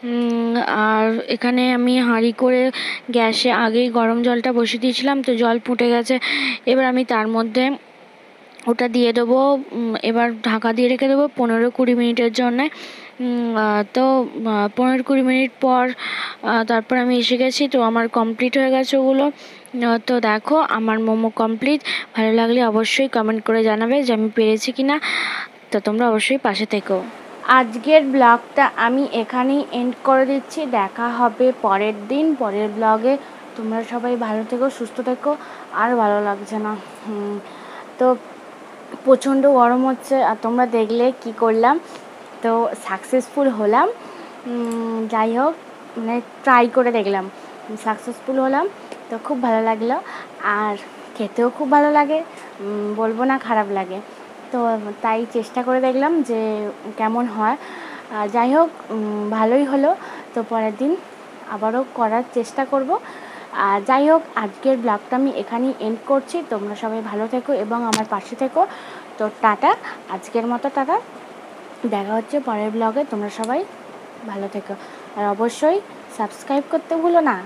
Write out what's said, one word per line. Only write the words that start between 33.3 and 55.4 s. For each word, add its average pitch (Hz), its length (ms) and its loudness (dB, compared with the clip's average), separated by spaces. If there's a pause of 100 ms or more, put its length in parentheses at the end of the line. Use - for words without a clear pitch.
তোমরা 220 340 -4
সবাই 240 260 -2
ভালো 220 280 -2
থেকো, 247 260 -2
সুস্থ 240 300 -8
থেকো। 254 360 -2 (360)
আর 233 240 2
ভালো 208 280 2
লাগছে 202 340 -4
না। 214 180 -4 (320)
হুম, 208 300 -6 (600)
তো 254 180 4 (880)
প্রচণ্ড 269 460 6
গরম 247 360 6
হচ্ছে, 262 360 0
আর 220 200 2
তোমরা 240 240 2
দেখলে 233 540 2
কি 226 180 -10
করলাম। 233 420 4 (600)
তো 226 260 2 (200)
successful 254 600 0
হলাম। 226 400 2 (580)
উম, 233 640 -4
যাই 226 260 0
হোক, 294 180 2 (420)
মানে, 233 240 -2 (220)
try 240 260 6
করে 240 240 2
দেখলাম, 196 380 0 (540)
successful 240 540 -4
হলাম। 269 300 0 (420)
তো 233 140 -6
খুব 262 180 -2
ভালো 226 200 2
লাগলো, 226 380 0 (420)
আর 208 340 0 (420)
খেতেও 233 320 0
খুব 262 200 -4
ভালো 294 220 6
লাগে, 302 300 2 (380)
উম, 208 360 -4
বলবো 226 280 0
না 269 140 0
খারাপ 226 320 0
লাগে। 190 300 -4 (520)
তো 233 260 0 (240)
তাই 226 300 0
চেষ্টা 233 300 -4